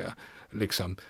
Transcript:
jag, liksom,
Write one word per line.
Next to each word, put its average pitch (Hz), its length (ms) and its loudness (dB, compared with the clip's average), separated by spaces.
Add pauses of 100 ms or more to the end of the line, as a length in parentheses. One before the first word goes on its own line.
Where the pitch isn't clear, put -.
jag, - 100 -2 (480)
liksom, 92 360 4 (140)